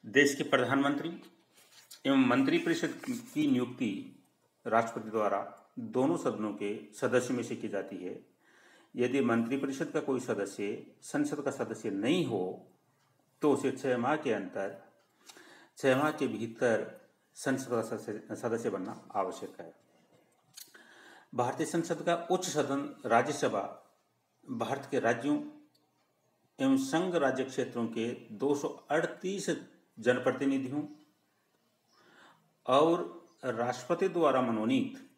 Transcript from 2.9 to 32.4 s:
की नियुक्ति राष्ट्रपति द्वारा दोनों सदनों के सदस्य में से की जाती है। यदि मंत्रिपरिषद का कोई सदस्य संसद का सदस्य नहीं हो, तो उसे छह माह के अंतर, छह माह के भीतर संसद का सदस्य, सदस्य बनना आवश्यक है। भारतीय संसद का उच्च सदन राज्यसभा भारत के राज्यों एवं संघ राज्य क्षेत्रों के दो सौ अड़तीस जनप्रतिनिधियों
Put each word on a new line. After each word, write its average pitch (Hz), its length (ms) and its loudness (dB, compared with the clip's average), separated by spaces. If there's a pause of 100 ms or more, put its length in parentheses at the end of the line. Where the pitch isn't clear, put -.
की 139 400 0
नियुक्ति 120 720 0 (440)
राष्ट्रपति 113 440 0
द्वारा 104 680 -2
दोनों 131 380 0
सदनों 107 380 -2
के - 400 -6
सदस्य 123 400 0
में 117 80 -2
से 113 140 -6
की 107 120 -8
जाती 95 280 -6
है। 90 300 -10 (720)
यदि 123 240 2
मंत्रिपरिषद 131 680 0
का 151 100 -2
कोई 131 200 -2
सदस्य 101 680 -4 (160)
संसद 147 400 -2
का 139 80 0
सदस्य 113 400 -4
नहीं 131 360 0
हो, 95 460 -4 (680)
तो 147 100 6
उसे 131 200 2
छह 127 260 0
माह 135 180 2
के 127 160 -2
अंतर, 98 600 -6 (840)
छह 131 200 4
माह 151 140 2
के 151 160 -2
भीतर 113 760 0 (320)
संसद 131 360 -4
का 113 120 0
सदस्य, 107 540 -8
सदस्य 117 340 -2
बनना 95 440 -8
आवश्यक 95 460 -4
है। 85 140 -16 (1600)
भारतीय 127 320 0
संसद 165 360 -2
का 170 280 0
उच्च 185 180 2
सदन 139 580 -2
राज्यसभा 117 880 0 (560)
भारत 117 400 -4
के 131 100 0
राज्यों 120 500 0 (1080)
एवं 135 180 6
संघ 175 380 0
राज्य 131 280 2
क्षेत्रों 120 420 -2
के 117 240 -2
दो 127 440 -2
सौ 143 140 -2
अड़तीस 175 840 -2 (480)
जनप्रतिनिधियों 131 880 0 (1800)